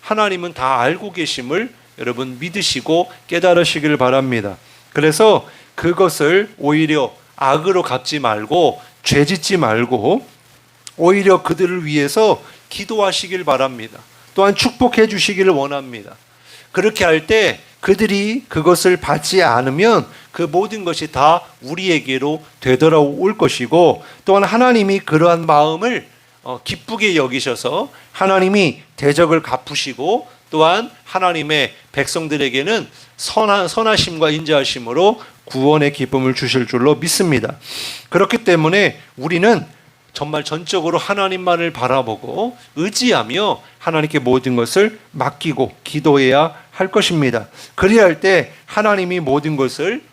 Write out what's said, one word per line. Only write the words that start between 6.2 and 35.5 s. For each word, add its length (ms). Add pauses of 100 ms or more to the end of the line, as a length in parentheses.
오히려 560 (220)
악으로 460
갚지 380
말고 640 (220)
죄짓지 540
말고 680 (680)
오히려 480
그들을 420
위해서 560 (280)
기도하시길 760
바랍니다. 560 (340)
또한 220
축복해 520
주시기를 440
원합니다. 640 (560)
그렇게 320
할 240
때 320 (220)
그들이 680
그것을 500
받지 460
않으면 640 (240)
그 100
모든 420
것이 280
다 320 (180)
우리에게로 840 (160)
되돌아올 800
것이고, 680 (220)
또한 180
하나님이 580
그러한 440
마음을, 640 (340)
어, 220
기쁘게 520
여기셔서 760 (200)
하나님이 680 (140)
대적을 480
갚으시고, 840 (220)
또한 400 (140)
하나님의 680 (180)
백성들에게는 960 (300)
선하-, 500
선하심과 640
인자하심으로 880 (240)
구원의 480